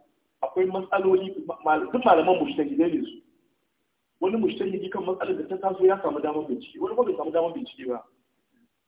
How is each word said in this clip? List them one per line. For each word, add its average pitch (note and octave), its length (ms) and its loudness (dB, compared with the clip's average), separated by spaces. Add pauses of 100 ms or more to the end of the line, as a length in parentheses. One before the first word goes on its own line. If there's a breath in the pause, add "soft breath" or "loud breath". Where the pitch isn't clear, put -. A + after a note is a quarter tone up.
(440)
akwai F3+ 220 0
matsaloli, F#3+ 680 0 (100)
ma-, E3+ 200 -10
mal-, D#3 260 2
duk A#3+ 140 0
malaman F3+ 340 6
mujtahidai D3 560 0
ne B2+ 100 -2
su. - 160 -14 (1000)
Wani G3+ 160 0
mujtahidi F#3+ 520 -2
kan F#3+ 140 -6
matsalar F#3 340 -2
da D3 60 -6 (140)
ta - 0 - (120)
taso F#3+ 160 0
ya G3 160 4
samu D3 200 -2
damar D3+ 260 -4
bincike, - 320 -8
wani A3 160 -4
kuma A#3+ 160 2
bai - 60 -6
samu D#3+ 140 -6
damar E3 220 0
bincike B2+ 360 -12
ba. A#2+ 140 -6 (840)